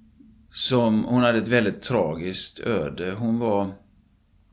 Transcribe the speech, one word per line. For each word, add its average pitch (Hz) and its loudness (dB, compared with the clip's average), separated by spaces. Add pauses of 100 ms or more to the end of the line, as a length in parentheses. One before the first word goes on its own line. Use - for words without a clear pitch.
(520)
som, 117 2
hon 123 2
hade 117 4
ett 107 -2
väldigt 113 2
tragiskt 90 -2
öde. 87 -4
Hon 113 -2
var, 101 0 (840)